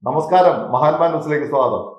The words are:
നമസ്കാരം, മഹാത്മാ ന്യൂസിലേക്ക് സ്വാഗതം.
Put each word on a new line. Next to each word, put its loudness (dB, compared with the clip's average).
നമസ്കാരം, 2
മഹാത്മാ 2
ന്യൂസിലേക്ക് -4
സ്വാഗതം. 0